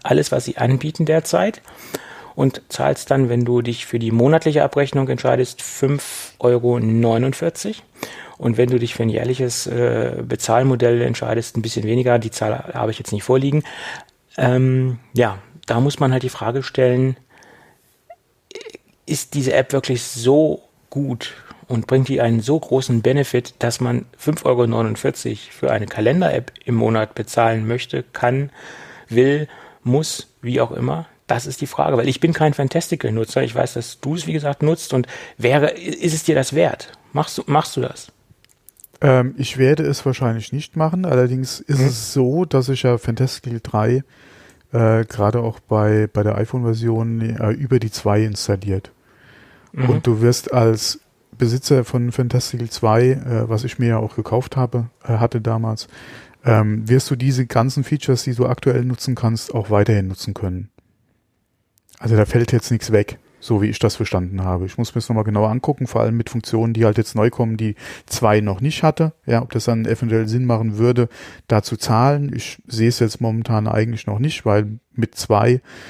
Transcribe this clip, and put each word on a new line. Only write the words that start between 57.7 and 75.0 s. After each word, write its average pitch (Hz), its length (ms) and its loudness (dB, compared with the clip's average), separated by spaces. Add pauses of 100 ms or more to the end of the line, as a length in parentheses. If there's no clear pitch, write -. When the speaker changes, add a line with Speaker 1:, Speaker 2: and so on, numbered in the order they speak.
Speaker 2:
Features, 135 400 -2
die 127 100 -2
du 123 120 2
aktuell 123 380 0
nutzen 127 300 -4
kannst, 113 400 -2
auch 107 160 -2
weiterhin 104 380 4
nutzen 95 260 -8
können. 95 340 -6 (1300)
Also 110 180 0
da 107 80 6
fällt 120 260 0
jetzt 120 220 0
nichts 113 180 -4
weg, 104 300 2 (180)
so 101 240 0
wie 107 60 2
ich 107 100 -4
das 110 160 2
verstanden 95 480 -4
habe. 92 240 -2
Ich 98 100 -12
muss 117 160 -4
mir 120 60 -4
das 110 100 -6
nochmal 110 140 0
genauer 107 280 2
angucken, 127 360 -2
vor 117 140 0
allem 113 160 2
mit 113 140 -4
Funktionen, 113 440 -2
die 113 100 2
halt 107 140 4
jetzt - 160 -2
neu 107 160 2
kommen, 113 260 -2
die 107 200 -2 (300)
zwei 107 340 2
noch 98 200 -2
nicht 147 220 -2
hatte. 160 300 2 (120)
Ja, 117 160 2
ob - 120 -8
das 113 140 -2
dann 113 180 2
eventuell 113 420 0
Sinn 120 180 0
machen 113 340 0
würde, 120 300 4 (380)
da 107 160 2
zu - 140 -6
zahlen. 139 580 2
Ich - 320 -10
sehe 113 220 2
es 120 100 0
jetzt 113 220 0
momentan 113 480 0
eigentlich 107 400 -2
noch 104 100 -2
nicht, 147 260 -2
weil 107 360 0 (100)
mit - 240 -4